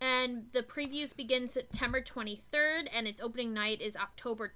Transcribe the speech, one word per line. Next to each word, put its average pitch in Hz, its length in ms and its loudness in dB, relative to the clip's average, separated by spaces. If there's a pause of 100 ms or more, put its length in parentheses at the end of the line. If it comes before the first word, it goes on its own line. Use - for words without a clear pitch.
And 254 520 4
the 247 100 4
previews 285 540 -4
begin 247 320 2
September 254 520 0
twenty-third, 294 920 0
and 226 160 0
its 208 120 -6
opening 233 340 -2
night 214 260 2
is 208 160 -4
October 214 600 -4